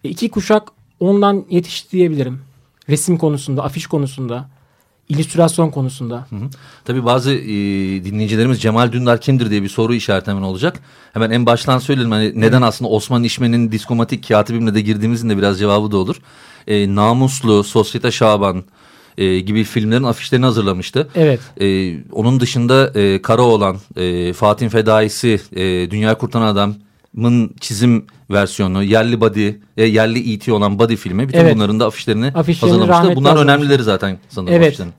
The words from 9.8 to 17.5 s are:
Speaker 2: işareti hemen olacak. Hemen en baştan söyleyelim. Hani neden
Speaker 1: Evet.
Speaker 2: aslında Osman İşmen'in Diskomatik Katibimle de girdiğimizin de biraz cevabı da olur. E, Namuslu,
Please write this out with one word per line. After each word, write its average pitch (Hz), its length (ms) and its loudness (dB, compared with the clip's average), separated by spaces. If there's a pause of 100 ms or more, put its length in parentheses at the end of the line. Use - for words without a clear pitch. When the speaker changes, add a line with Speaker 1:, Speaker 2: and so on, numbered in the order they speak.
Speaker 2:
işareti 101 380 -2
hemen 98 100 -4
olacak. 95 380 -4 (340)
Hemen 110 180 0
en 120 140 2
baştan 127 340 2
söyleyelim. 131 320 -2
Hani 107 240 0
neden 113 220 4
Speaker 1:
Evet. 123 100 4
Speaker 2:
aslında 107 240 -4
Osman 120 320 0
İşmen'in 117 480 0
Diskomatik 117 560 -4
Katibimle 113 460 2
de 110 80 2
girdiğimizin 110 480 -2
de 101 80 0
biraz 98 220 0
cevabı 104 320 0
da 101 60 0
olur. 92 240 -4 (460)
E, 101 280 0
Namuslu, 113 680 2